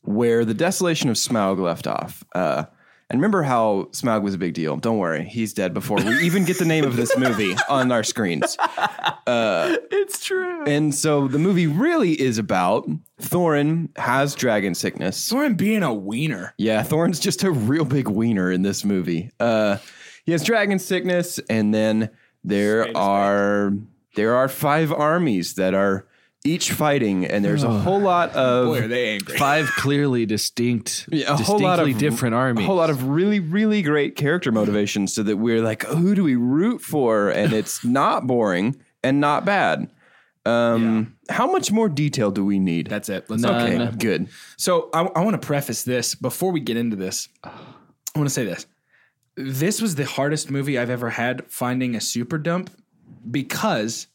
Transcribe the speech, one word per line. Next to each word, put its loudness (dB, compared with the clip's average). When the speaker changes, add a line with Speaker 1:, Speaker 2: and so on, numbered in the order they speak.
Speaker 1:
where 2
the 0
desolation 0
of 0
Smaug 0
left -2
off. -6
Uh, 0
and 0
remember 2
how 0
Smaug 0
was -2
a -6
big -2
deal. -2
Don't -2
worry. -2
He's -6
dead -2
before -2
we 0
even 2
get 0
the 0
name 4
of 0
this 2
movie 0
Speaker 2:
<laughs> -2
Speaker 1:
on 2
our 2
screens. -2
Uh, 0
Speaker 3:
It's -2
true. -4
Speaker 1:
and 0
so 0
the -2
movie 2
really 2
is 2
about 0
Thorin 0
has 0
dragon 0
sickness. -4
Speaker 2:
Thorin 0
being 0
a -2
wiener. -6
Speaker 1:
Yeah, 2
Thorin's 0
just -2
a 2
real 2
big 0
wiener 0
in 0
this -2
movie. 0
Uh, 2
he 0
has 0
dragon 2
sickness, -2
and 2
then 2
there 2
Speaker 2:
Spade -2
is -6
Speaker 1:
are, 2
there 2
are 2
five 0
armies 0
that 0
are 2
each -2
fighting, 0
and 0
there's 2
a 2
Speaker 3:
Ugh. 2
Speaker 1:
whole 2
lot 2
of 2
Speaker 2:
Boy, 0
are -4
they 0
angry. -6
Speaker 3:
Five 4
clearly 0
distinct, -2
Speaker 1:
Yeah, 0
a 2
whole 2
lot 2
Speaker 3:
distinctly 2
Speaker 1:
of -2
Speaker 3:
different 0
armies. 2
Speaker 1:
a 0
whole 2
lot 2
of -2
really, 2
really 0
great 0
character 0
motivations, 0
so -2
that 0
we're 2
like, -2
"Who 2
do 2
we 2
root 2
for?" 2
And 2
it's -2
Speaker 3:
<laughs> 2
Speaker 1:
not 0
boring 0
and 2
not 2
bad. 2
Um, 2
Speaker 2:
Yeah. -4
Speaker 1:
how 2
much 0
more 2
detail 0
do -2
we 2
need? 0
Speaker 2:
That's -8
it. -6
Let's -2
Speaker 3:
None. 2
Speaker 1:
Okay, -4
good. -2
Speaker 2:
So 0
I, 2
I 0
wanna 0
preface -4
this -2
before -4
we -2
get -4
into -2
this. -6
I -16
wanna 0
say -2
this. -6
This -2
was -2
the -2
hardest -2
movie -2
I've -2
ever -4
had -4
finding -2
a -4
super -4
dump -4
because -4